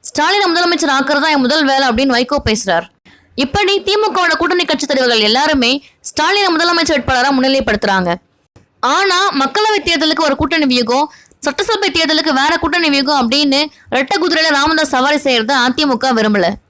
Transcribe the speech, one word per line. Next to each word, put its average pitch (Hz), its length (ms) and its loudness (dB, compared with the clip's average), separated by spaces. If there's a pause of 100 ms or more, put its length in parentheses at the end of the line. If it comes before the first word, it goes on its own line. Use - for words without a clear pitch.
"ஸ்டாலினை 370 520 0
முதலமைச்சர் 339 460 0
ஆக்குறதா 285 300 0
என் 294 100 2
முதல் 285 240 0
வேலை" 269 240 2
அப்படின்னு 247 300 0
வைகோ 254 260 -2
பேசுறார். 196 380 0 (520)
இப்படி 381 460 0
திமுகவோட 381 560 0
கூட்டணி 339 280 0
கட்சி 302 220 -2
தலைவர்கள் 254 340 2
எல்லாருமே 262 640 0 (160)
ஸ்டாலினை 403 480 0
முதலமைச்சர் 330 500 0
வேட்பாளரா 254 320 0
முன்னிலைப்படுத்துறாங்க. 214 840 0 (640)
ஆனா 359 500 0
மக்களவை 403 540 0
தேர்தலுக்கு 320 400 0
ஒரு 277 120 0
கூட்டணி 302 280 0
வியூகம், 254 480 0 (260)
சட்டசபை 392 520 -2
தேர்தலுக்கு 311 420 0
வேற 285 280 0
கூட்டணி 320 280 -2
வியூகம் 277 420 0
அப்படின்னு 285 360 0 (240)
ரெட்டை 269 300 -2
குதிரையில 320 280 0
ராமதாஸ் 302 400 0
சவாரி 277 280 0
செய்யறத 254 360 0 (140)
அதிமுக 262 480 0
விரும்பல. 208 340 2 (220)